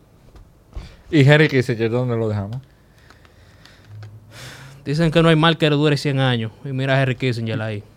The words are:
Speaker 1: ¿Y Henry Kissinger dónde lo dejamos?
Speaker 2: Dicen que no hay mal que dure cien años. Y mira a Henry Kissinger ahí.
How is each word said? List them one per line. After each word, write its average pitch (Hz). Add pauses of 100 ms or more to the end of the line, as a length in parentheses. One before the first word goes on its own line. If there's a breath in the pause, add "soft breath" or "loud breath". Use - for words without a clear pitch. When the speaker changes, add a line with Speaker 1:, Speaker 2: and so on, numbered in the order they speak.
(1120 loud breath)
Speaker 1:
¿Y 143
Henry 151
Kissinger 117
dónde 123
lo 113
dejamos? 104 (2250 loud breath)
Speaker 2:
Dicen 156
que 165
no 160
hay 165
mal 160
que 151
dure 147
cien 135
años. 120 (140)
Y 139
mira 135
a 135
Henry 131
Kissinger 113
ahí. 107 (120)